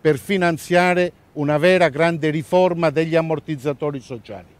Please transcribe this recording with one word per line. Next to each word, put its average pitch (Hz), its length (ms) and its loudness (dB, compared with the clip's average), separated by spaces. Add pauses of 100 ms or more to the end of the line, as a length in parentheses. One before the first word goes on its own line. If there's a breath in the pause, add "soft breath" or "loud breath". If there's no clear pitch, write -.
per 151 180 2
finanziare 175 920 0 (200)
una 151 260 -2
vera 175 300 4
grande 156 420 0
riforma 170 600 0
degli 160 260 -2
ammortizzatori 147 840 -4
sociali. 101 480 -16 (120)